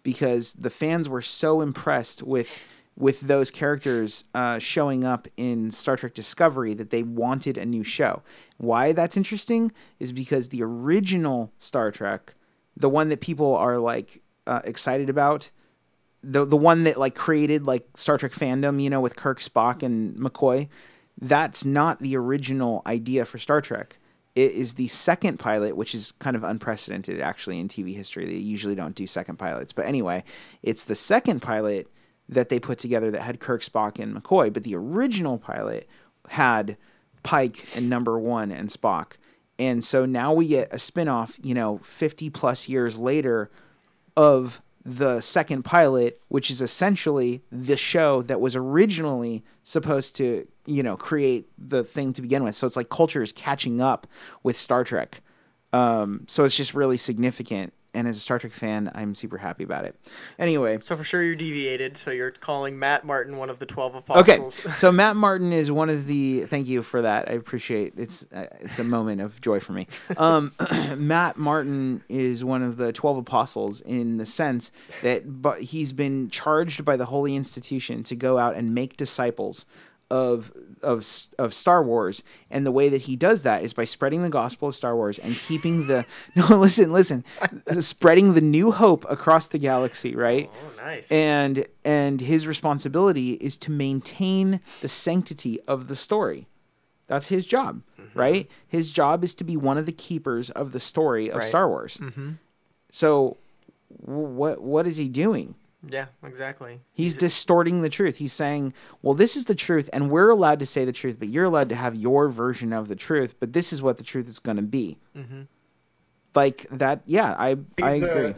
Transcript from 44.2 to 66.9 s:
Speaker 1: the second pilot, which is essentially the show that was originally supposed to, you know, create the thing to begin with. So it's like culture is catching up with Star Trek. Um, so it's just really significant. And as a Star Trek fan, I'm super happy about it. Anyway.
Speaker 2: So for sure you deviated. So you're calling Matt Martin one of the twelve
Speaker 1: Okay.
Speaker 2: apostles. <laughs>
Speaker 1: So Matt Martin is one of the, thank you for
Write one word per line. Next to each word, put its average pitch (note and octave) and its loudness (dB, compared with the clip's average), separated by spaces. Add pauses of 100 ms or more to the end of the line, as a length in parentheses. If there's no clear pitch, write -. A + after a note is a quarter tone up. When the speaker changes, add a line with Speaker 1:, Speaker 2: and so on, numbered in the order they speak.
Speaker 1:
the B2+ 0
second C#3+ -2
pilot, C3+ 4
which C#3 0
is B2+ -4
essentially C3+ 0
the B2+ 0
show C#3+ 2
that A#2+ -2
was B2 0
originally C3+ 2 (220)
supposed D3 -2
to, A#2+ -2 (180)
you C#3+ -2
know, A2 -2
create C3+ 0 (100)
the C3 -2
thing C3+ -4
to C3 -10
begin B2+ 0
with. G#2+ -2
So C3 -2
it's - -4
like A#2+ -4
culture D#3 2
is G#2+ -4
catching C3 -4
up B2+ 0 (380)
with A#2+ 0
Star B2 0
Trek. - -6 (500)
Um, A2+ 2
so - 4
it's C3+ 4
just C#3 -4
really C3+ 2
significant. A#2 -4 (220)
And A#2+ -2
as A2 -4
a - -6
Star B2 -2
Trek A#2 -10
fan, G#2+ -6
I'm G#2 -8
super F#2+ -10
happy F#2 -8
about D2 -6
it. - -14 (420)
Anyway. C3+ 0
Speaker 2:
So E3+ -8
for D#3 -12
sure F3 0
you E3 0
deviated. C#3 -6
So - -8
you're B2+ -6
calling C#3 -6
Matt C#3+ 0
Martin C#3 -4
one C3 -8
of B2+ -12
the C#3 -12
twelve B2+ -6 (160)
Speaker 1:
Okay. F3+ 10
Speaker 2:
apostles. C3 -6
<laughs> D#3+ -8
Speaker 1:
So F#3 8
Matt G#3 6
Martin F#3+ 4
is D#3 2
one D#3 2
of D3 -2
the, C3+ 0
thank C#3 -4
you B2 -2
for A#2+ -2